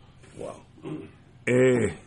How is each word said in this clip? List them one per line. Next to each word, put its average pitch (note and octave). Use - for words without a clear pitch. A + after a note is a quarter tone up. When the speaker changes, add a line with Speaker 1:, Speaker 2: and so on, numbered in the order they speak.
Speaker 1:
Wow. -
Speaker 2:
Eh. A#2+